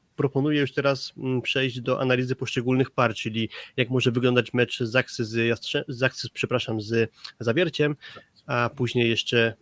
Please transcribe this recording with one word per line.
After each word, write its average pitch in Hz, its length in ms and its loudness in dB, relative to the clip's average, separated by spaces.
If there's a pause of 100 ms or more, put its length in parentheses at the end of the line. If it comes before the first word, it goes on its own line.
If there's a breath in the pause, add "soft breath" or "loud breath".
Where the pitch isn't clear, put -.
(160)
proponuję 143 460 0
już 135 120 -2
teraz, 139 440 -2
mm, 131 240 -2
przejść 127 400 -2
do 127 200 0
analizy 127 340 2
poszczególnych 131 560 0
par, 117 220 2
czyli 110 360 -4 (280 loud breath)
jak 120 120 2
może 123 220 2
wyglądać 123 420 2
mecz 123 300 0
Zaksy 120 420 0
z 107 80 -10
Jastrze-, 117 540 0
Zaksy, 127 460 -2
przepraszam, 117 480 -4
z 113 300 0 (280 loud breath)
Zawierciem, 147 560 0 (500 loud breath)
a 120 300 0
później 120 340 2
jeszcze, 113 520 2